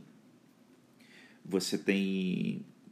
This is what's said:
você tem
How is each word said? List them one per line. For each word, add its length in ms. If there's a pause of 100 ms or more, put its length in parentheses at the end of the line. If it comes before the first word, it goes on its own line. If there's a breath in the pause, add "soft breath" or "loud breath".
(1400 loud breath)
você 340
tem 880 (260)